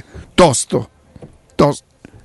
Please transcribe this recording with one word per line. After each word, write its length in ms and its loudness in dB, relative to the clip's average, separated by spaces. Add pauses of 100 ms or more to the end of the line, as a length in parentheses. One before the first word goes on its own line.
(340)
tosto, 560 0 (640)
tosto. 300 -2 (400)